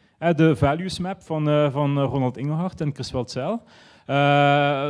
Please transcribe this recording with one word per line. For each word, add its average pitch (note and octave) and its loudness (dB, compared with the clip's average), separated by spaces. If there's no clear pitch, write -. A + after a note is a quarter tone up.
Eh, E3+ 0
de D#3+ 4
values D#3 -2
map F#3 -8
van, D#3 -2
eh, D3 2
van, C#3+ -2
eh, C#3 2
Ronald B2+ -2
Engelhart D#3 -6
en D3 -2
Chris C3 -10
Weltzeil. C3 -6
Eh, C#3+ 2